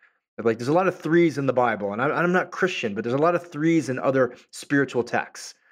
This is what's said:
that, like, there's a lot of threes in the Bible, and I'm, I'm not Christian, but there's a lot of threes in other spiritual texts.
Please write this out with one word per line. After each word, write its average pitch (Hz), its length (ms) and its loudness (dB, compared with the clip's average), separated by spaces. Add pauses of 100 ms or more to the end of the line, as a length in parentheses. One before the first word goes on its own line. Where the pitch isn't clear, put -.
(360)
that, 107 100 -6
like, 113 120 2
there's 120 100 -6
a 143 60 2
lot 185 160 4
of - 100 -8
threes 160 380 4
in 139 80 -2
the 131 80 0
Bible, 110 400 0
and 110 80 -4
I'm, 147 100 0
I'm 165 220 0
not 180 180 0
Christian, 123 420 -2
but 104 120 -6
there's 120 80 -2
a 135 40 0
lot 165 160 2
of 175 160 -4
threes 156 380 0
in 127 100 -4
other 131 380 0 (160)
spiritual 131 540 -2
texts. - 500 -6 (160)